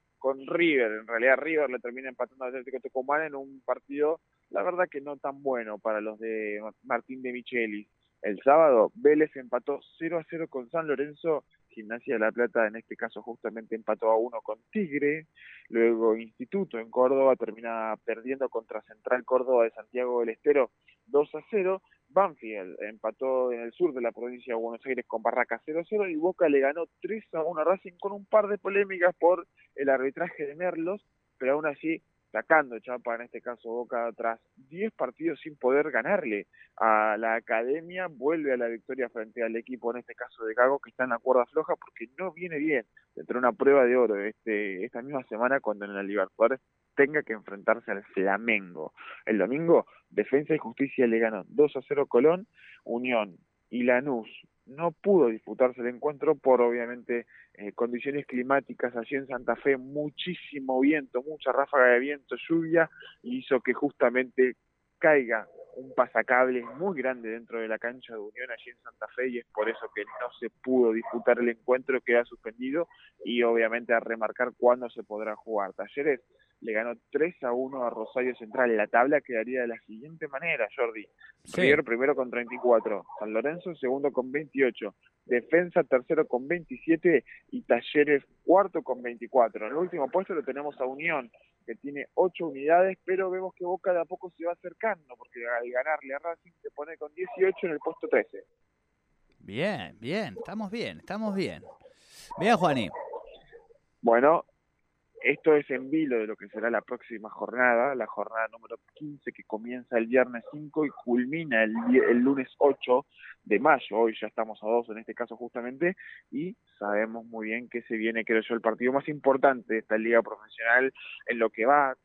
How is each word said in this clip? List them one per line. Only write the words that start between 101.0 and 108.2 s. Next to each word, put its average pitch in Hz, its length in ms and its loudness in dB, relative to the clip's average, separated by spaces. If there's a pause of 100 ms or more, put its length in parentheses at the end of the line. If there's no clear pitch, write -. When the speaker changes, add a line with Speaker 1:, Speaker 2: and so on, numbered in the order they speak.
Speaker 2:
bien. 104 280 -4 (760)
Bien, 214 160 4
Juani. 147 340 2 (1120)
Speaker 1:
Bueno, 123 440 6 (800)
esto 147 320 4
es 143 140 0
en 131 220 -6
vilo 147 260 0
de 110 80 -2
lo 107 100 -8
que 101 140 -18
será 110 220 -4
la 107 100 0
próxima 113 480 -12
jornada, 120 640 0
la 113 140 -6
jornada 110 440 -6